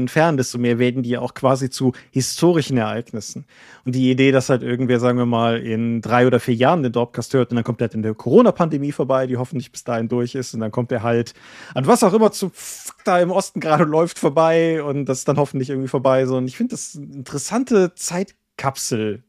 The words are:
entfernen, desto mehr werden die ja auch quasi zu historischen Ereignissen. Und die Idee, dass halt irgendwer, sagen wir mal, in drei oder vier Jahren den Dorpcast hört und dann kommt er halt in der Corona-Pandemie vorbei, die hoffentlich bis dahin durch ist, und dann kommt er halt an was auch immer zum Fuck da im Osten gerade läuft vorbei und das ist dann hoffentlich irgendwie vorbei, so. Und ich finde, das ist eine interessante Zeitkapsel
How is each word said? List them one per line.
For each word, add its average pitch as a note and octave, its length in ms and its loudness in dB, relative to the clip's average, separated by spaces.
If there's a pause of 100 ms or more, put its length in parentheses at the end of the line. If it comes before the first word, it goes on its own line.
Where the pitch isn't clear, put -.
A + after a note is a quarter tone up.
entfernen, D#3 360 2
desto B2+ 200 -2
mehr A#2+ 220 2
werden B2 240 0
die A#2 80 -4
ja A#2+ 100 -2
auch B2 140 -8
quasi C3 340 0
zu B2+ 240 0 (160)
historischen C#3+ 680 0
Ereignissen. A2 680 -6 (400)
Und B2+ 80 -4
die B2+ 160 2
Idee, C3 220 4
dass C3 180 2
halt B2+ 140 2
irgendwer, B2 360 0
sagen B2 200 2
wir A#2+ 80 0
mal, A#2 320 2
in A#2 420 -2
drei A#2+ 240 4
oder B2 140 4
vier A#2+ 160 0
Jahren C#3+ 260 4
den B2+ 100 -2
Dorpcast A#2+ 440 -4
hört B2+ 160 2
und A#2+ 60 0
dann A2+ 60 0
kommt A#2+ 160 -4
er A#2+ 60 0
halt - 80 -6
in A2 80 -4
der A2 140 -4
Corona-Pandemie D#3 760 2
vorbei, C3 360 0
die B2 100 -2
hoffentlich B2+ 340 -6
bis - 120 -20
dahin A#2 260 -4
durch A#2+ 240 -2
ist, B2+ 220 -8
und A2+ 60 -6
dann G#2+ 100 -4
kommt A#2+ 200 -4
er A2+ 120 -2
halt A#2 320 0 (400)
an C3 100 -2
was A3+ 180 6
auch F#3 100 4
immer G#3+ 180 4
zum F#3+ 240 -6
Fuck - 500 -16
da F3+ 140 2
im F3 100 2
Osten F#3 300 -4
gerade D#3 240 2
läuft D#3 340 0
vorbei D#3+ 680 2
und C#3+ 220 -4
das C3 140 -2
ist - 80 -6
dann D3 100 2
hoffentlich C3+ 320 -2
irgendwie C3+ 200 -4
vorbei, C3 360 2
so. C3 120 -2
Und B2+ 100 -2
ich B2+ 100 -10
finde, B3 140 -2
das - 160 -10
ist - 100 -18
eine C#3+ 160 -16
interessante F#3 800 0
Zeitkapsel B2 1400 -6